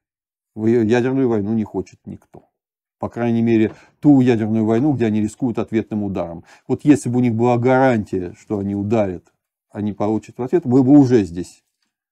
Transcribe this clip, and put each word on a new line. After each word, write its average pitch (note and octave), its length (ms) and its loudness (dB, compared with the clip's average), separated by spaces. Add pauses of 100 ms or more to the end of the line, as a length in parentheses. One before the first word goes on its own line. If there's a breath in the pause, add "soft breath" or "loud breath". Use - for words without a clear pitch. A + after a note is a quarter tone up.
(560)
В G#2+ 120 -6
её A#2 160 2
ядерную B2 460 0
войну G#2+ 240 -2
не A2 100 -2
хочет - 420 -10
никто. - 440 -20 (500)
По G2+ 100 -8
крайней A#2 320 -2
мере, A2 320 2 (260 loud breath)
ту C#3+ 220 6
ядерную A2 440 0
войну, A#2 280 2
где A#2 140 0
они G#2+ 140 0
рискуют G#2+ 380 -4
ответным G#2+ 440 -4
ударом. F2+ 400 -8 (240 soft breath)
Вот B2+ 180 -4
если C#3 240 2
бы A#2+ 80 -2
у B2 40 2
них B2 120 0
была A#2+ 240 2
гарантия, A#2 840 0
что G#2+ 200 -6
они G2+ 160 -4
ударят, G2+ 580 -4 (380)
они G#2 220 -6
получат G#2+ 440 -6
в A#2+ 60 -10
ответ, E3 220 -2
мы C3 180 2
бы B2+ 140 2
уже B2 260 4
здесь E2+ 400 -12 (480)